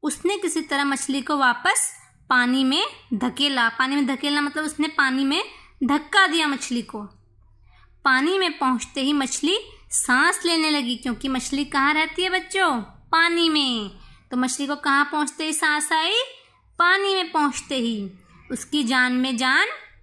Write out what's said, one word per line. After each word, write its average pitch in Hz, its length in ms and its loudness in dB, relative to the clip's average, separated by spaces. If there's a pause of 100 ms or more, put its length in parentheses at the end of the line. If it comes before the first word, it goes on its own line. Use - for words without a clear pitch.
उसने 381 340 -2
किसी 339 240 -4
तरह 285 240 -2
मछली 277 360 -2
को 294 160 -2
वापस 262 560 0 (360)
पानी 254 340 2
में 285 220 2 (280)
धकेला। 247 560 0
पानी 262 260 -2
में 285 120 2
धकेलना 285 340 0
मतलब 285 220 -4
उसने 302 240 -4
पानी 269 380 0
में 320 180 0 (400)
धक्का 302 440 2
दिया 311 200 0
मछली 247 340 -4
को। 214 220 -12 (1000)
पानी 285 360 4
में 339 180 0
पहुंचते 262 440 -2
ही 277 120 0
मछली 294 460 0 (300)
सांस 302 560 2
लेने 320 240 2
लगी, 254 260 0
क्योंकि 247 320 -6
मछली 269 380 -2
कहाँ 285 280 0
रहती 311 300 -2
है 370 60 0
बच्चों? 359 520 0
पानी 330 680 0
में। 247 420 0 (400)
तो 254 60 -2
मछली 254 300 -2
को 285 80 -2
कहाँ 285 300 2
पहुंचते 302 400 -4
ही 311 80 -4
सांस 302 380 0
आई? 330 220 0 (680)
पानी 392 360 4
में 339 160 -2
पहुंचते 294 440 -2
ही। 226 360 -2 (400)
उसकी 294 320 -4
जान 254 300 2
में 254 240 0
जान 269 300 2 (360)